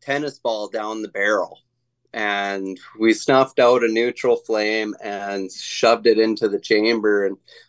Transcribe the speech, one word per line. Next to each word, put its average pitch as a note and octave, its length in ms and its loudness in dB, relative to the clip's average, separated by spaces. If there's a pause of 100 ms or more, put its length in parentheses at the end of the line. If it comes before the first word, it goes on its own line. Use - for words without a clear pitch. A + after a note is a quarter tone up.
tennis C#3+ 380 -6
ball G#2+ 300 -4
down A2 340 -6
the G#2 60 -8
barrel, G2+ 500 -2 (540)
and G2 680 -4 (200)
we A2 160 4
snuffed C3+ 460 2
out B2 240 4
a A2+ 40 2
neutral A#2+ 480 0
flame G#2+ 680 -2
and G2 500 -8
shoved A2+ 540 0
it A2 120 4
into A2 300 2
the G2 100 -4
chamber. G#2+ 680 0
And F#2+ 100 -4 (320)